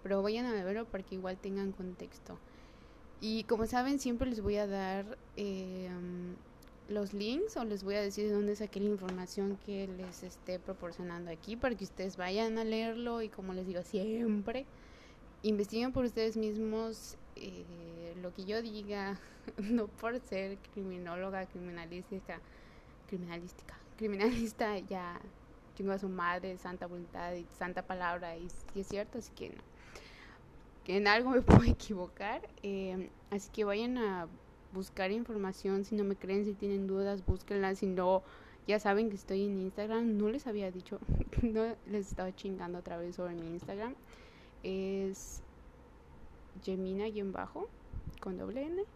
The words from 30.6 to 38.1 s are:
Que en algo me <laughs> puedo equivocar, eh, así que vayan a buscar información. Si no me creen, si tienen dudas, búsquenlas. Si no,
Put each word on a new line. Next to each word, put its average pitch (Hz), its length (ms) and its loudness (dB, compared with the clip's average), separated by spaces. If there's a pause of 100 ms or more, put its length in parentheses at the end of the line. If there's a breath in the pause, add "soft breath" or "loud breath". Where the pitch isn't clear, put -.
Que 185 120 2
en 202 100 6
algo 240 240 8
me 254 100 8
<laughs> - 0 -
puedo - 220 12
equivocar, 208 840 0 (160)
eh, 190 460 -2 (220)
así 202 200 -2
que 214 140 2
vayan 226 320 2
a 190 300 0 (440)
buscar 190 400 0
información. 202 720 0
Si 208 120 0
no 208 80 4
me 196 120 4
creen, 196 300 2
si 208 80 0
tienen 196 340 0
dudas, 196 380 2
búsquenlas. 190 540 0
Si 202 80 2
no, 185 340 6 (460 loud breath)